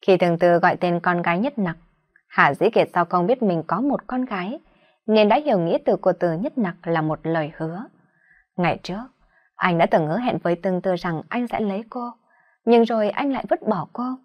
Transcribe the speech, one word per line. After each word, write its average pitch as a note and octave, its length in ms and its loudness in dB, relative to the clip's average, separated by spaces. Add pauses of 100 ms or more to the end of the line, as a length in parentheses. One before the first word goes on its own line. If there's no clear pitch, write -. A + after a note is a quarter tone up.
Khi F#3 100 6
Từng F3 220 2
Từ F3 200 4
gọi F3 180 2
tên F3 220 -2
con F3+ 220 -2
gái F3 180 -2
Nhất C#4+ 180 -4
Nặc, F3+ 200 -4 (500)
Hà D#3 260 2
Dĩ F3 160 2
Kiệt F3 240 2
sao F3 120 2
không F3 220 0
biết B3+ 160 0
mình E3+ 240 0
có F3+ 140 -2
một C4+ 260 -2
con B3+ 180 -4
gái, G#3 340 -8 (460)
nên G#3+ 240 4
đã A#3+ 160 4
hiểu A3+ 140 2
nghĩa E3+ 260 0
từ G#3 120 2
của F#3 160 2
từ F3 200 -2
Nhất A3 240 -6
Nặc F#3 260 -2
là E3 180 0
một D#3 220 -2
lời D#3+ 340 -2
hứa. E3+ 280 -8 (720)
Ngày E3+ 260 0
trước, G3+ 200 -10 (520)
anh F3 220 0
đã E3 80 4
từng E3 220 2
hứa D#3+ 100 -2
hẹn B3 200 -2
với F3 180 -2
Tương F3+ 260 -4
Tư F#3 140 -2
rằng E3+ 340 -6
anh A#3+ 180 -4
sẽ - 120 -6
lấy G3+ 300 -4
cô, A#3+ 220 -10 (540)
nhưng A#3 180 6
rồi A3 260 0
anh C#4+ 220 -4
lại B3+ 180 -6
vứt - 180 -2
bỏ F#3 260 -4
cô. A#3+ 120 -8 (200)